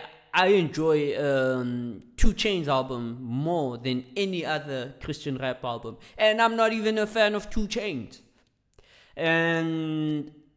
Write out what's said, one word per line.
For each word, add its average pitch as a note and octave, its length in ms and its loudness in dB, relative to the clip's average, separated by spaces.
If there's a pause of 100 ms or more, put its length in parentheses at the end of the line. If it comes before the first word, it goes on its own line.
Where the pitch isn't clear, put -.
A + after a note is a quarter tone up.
(340)
I F#3 140 4
enjoy, D#3 720 4
um, B2+ 840 0 (160)
Two G#3 160 8
Chainz F#3 340 -2
album B2+ 540 -2
more C3+ 560 -2
than B2 260 -4 (140)
any F#3+ 280 -2
other C#3 560 -6
Christian C#3+ 360 -6
rap B2+ 260 -6
album, A#2 340 -8 (200)
and G#3+ 240 4
I'm A3+ 160 4
not A3+ 160 2
even A3 240 0
a G#3+ 100 0
fan G#3+ 260 2
of G#3 160 -6
Two G#3+ 180 0
Chainz. E3+ 520 -8 (960)
And D#3+ 1160 0 (260)